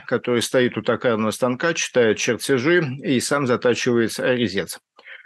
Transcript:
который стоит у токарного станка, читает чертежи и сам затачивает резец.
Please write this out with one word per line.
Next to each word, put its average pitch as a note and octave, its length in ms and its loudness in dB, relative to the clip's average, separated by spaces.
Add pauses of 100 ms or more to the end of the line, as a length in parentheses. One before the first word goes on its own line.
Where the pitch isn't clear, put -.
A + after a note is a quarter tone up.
который A#2+ 340 0
стоит B2 360 2
у A2 40 -2
токарного A2 500 0
станка, B2+ 420 -2
читает A2+ 440 2
чертежи C#3 640 0 (200)
и B2 180 0
сам C#3+ 260 -2
затачивает A#2 720 0
резец. G2 600 -2 (460)